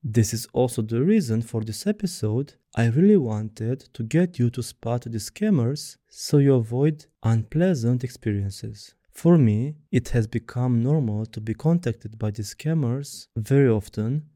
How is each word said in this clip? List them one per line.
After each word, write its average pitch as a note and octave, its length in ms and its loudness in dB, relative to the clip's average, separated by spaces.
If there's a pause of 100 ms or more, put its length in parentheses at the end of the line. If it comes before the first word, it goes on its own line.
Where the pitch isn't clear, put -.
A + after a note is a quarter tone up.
This A2 300 0
is A2 200 -8
also B2 300 0
the A2+ 200 -2
reason D3 400 2
for A2+ 200 -6
this A2 240 -8
episode. D3 680 -4 (200)
I A#2 120 2
really F3+ 320 6
wanted A2 720 -4
to - 100 -10
get E3+ 360 0
you A#2+ 120 4
to B2 120 -8
spot A#2 400 -6
the A2+ 160 -8
scammers D3 800 -2 (100)
so - 300 0
you C#3 160 6
avoid C3 520 0 (160)
unpleasant B2 800 0
experiences. G#2 920 -6 (180)
For E3+ 260 4
me, A#2+ 380 2 (140)
it - 200 0
has A2+ 160 0
become B2 560 -2
normal A#2 440 -2
to - 140 -14
be A2 140 -6
contacted A#2 640 -2
by G#2+ 140 -4
the G#2+ 100 -10
scammers C#3 920 -6
very C3+ 340 2
often A2+ 680 -2